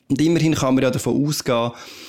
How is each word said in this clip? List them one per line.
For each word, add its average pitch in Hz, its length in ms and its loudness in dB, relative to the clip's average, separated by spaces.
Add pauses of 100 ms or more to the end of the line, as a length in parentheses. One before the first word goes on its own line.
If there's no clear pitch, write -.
Und 139 140 0
immerhin 160 320 2
kann 131 220 2
man 131 80 2
ja 127 80 2
davon 131 340 0
ausgehen, 120 460 -2 (380)